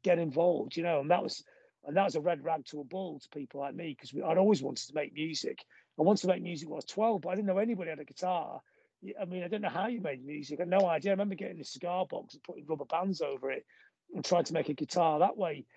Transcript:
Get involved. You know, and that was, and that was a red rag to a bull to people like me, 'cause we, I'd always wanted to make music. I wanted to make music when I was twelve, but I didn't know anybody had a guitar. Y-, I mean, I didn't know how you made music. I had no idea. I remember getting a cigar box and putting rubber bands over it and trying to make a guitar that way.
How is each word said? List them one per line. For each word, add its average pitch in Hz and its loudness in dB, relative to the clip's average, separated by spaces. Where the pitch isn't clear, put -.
Get 175 6
involved. 170 2
You 170 0
know, 165 2
and 151 0
that 175 6
was, - -6
and 147 0
that 196 6
was 170 0
a 151 0
red 156 0
rag 156 -2
to 151 -10
a 139 -10
bull 170 -8
to - -20
people 139 -10
like 139 -6
me, 160 -6
'cause - -16
we, 139 -4
I'd 160 2
always 190 6
wanted - -6
to - -18
make 147 -4
music. 156 -4
I 151 4
wanted 190 6
to 180 0
make 180 2
music 165 -6
when 151 -8
I - -6
was - -10
twelve, 214 0
but 175 -6
I 180 -2
didn't 208 -2
know 185 2
anybody 202 0
had 156 -8
a 147 -10
guitar. 180 -4
Y-, 190 -10
I 196 -4
mean, 180 -6
I 175 -6
didn't 208 -4
know 185 -2
how 190 0
you 240 -4
made 139 -4
music. 147 -8
I - -4
had 170 -2
no 190 6
idea. 170 2
I - 4
remember 196 0
getting 185 -8
a 147 -12
cigar 180 -2
box - -8
and - -20
putting 151 -12
rubber 147 -4
bands 180 0
over 135 -2
it - -6
and 147 -4
trying 175 4
to - -6
make 156 0
a 147 -2
guitar 156 2
that 196 6
way. 160 -2